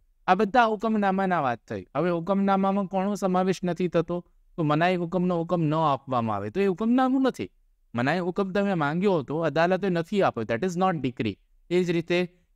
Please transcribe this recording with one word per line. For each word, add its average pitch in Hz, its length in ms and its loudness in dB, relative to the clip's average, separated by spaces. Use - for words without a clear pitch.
આ 185 80 4
બધા 220 300 4
હુકમનામાના 196 760 0
વાત 120 180 0
થઈ. 98 260 -10
હવે 165 140 0
હુકમનામામાં 196 800 0
કોનો 190 280 -2
સમાવેશ 185 480 0
નથી 175 240 -2
થતો? 175 380 -2
તો 170 60 -2
મનાઈ 160 320 2
હુકમનો 180 420 0
હુકમ 170 240 -2
ન 151 120 2
આપવામાં 131 640 0
આવે 101 140 -6
તો 180 100 -4
એ 202 60 2
હુકમનામું 247 560 2
નથી. 240 280 -2
મનાઈ 139 240 0
હુકમ 185 320 -4
તમે 202 220 0
માંગ્યો 170 460 0
હતો, 139 200 -4
અદાલતે 170 500 0
નથી 175 320 0
આપ્યો, 120 220 0
that 117 220 -2
is 180 100 -2
not 185 260 0
decree. 120 340 -4
એ 180 140 2
જ 175 80 0
રીતે 175 420 -2